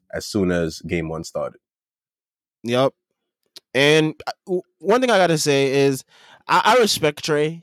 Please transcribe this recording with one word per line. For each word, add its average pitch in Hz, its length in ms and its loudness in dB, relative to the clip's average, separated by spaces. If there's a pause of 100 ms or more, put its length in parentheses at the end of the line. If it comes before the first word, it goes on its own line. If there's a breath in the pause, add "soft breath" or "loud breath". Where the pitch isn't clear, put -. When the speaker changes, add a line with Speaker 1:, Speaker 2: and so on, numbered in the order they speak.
(140)
Speaker 1:
as - 120 -10
soon 95 260 -2
as 85 300 -4
game 82 260 -6
one 80 160 -10
started. 69 360 -10 (1040)
Speaker 2:
Yep. 123 300 0 (800)
And, 151 420 2 (120)
uh, 127 40 -8 (140)
w-, 180 160 -4 (180)
one 208 220 0
thing 254 100 0
I 202 60 4
gotta 170 200 2
say 139 340 0 (140)
is, 135 180 0 (440 soft breath)
I, 196 300 4
I - 40 4
respect - 420 -2
Trae. 156 400 -2